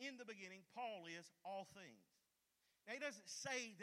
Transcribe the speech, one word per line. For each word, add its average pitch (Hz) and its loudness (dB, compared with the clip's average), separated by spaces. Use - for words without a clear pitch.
in 262 0
the 247 -4
beginning, 190 -4
Paul 220 2
is 165 -2
all 190 2
things. 135 -10
Now, 226 2
he 277 0
doesn't 214 0
say 254 2